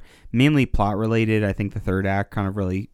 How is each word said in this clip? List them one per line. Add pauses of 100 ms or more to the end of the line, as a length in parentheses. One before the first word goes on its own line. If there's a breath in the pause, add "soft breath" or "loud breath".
(300 soft breath)
mainly
plot-related.
I
think
the
third
act
kind
of
really